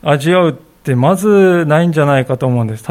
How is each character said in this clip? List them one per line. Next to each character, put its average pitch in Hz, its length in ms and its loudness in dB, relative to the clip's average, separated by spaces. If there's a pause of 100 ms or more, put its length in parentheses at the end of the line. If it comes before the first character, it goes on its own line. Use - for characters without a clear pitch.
味 147 300 -2
わ 180 140 2
う 156 40 0
っ - 20 -6
て - 420 -8
ま 139 220 0
ず 185 500 2
な 151 160 2
い 175 60 0
ん 170 40 -2
じ 151 80 0
ゃ 143 60 2
な 139 120 2
い 127 80 -2
か 131 100 -4
と 135 100 -4
思 123 140 -2
う 113 40 -2
ん - 20 -4
で 110 100 -8
す。 - 140 -16